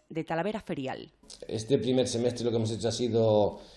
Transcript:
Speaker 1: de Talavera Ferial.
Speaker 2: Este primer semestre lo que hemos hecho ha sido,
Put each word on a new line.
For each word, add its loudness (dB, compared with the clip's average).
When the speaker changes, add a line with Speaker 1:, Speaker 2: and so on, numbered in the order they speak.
Speaker 1:
de -6
Talavera -4
Ferial. -8
Speaker 2:
Este 0
primer 2
semestre 0
lo 0
que 2
hemos 0
hecho -2
ha 0
sido, 2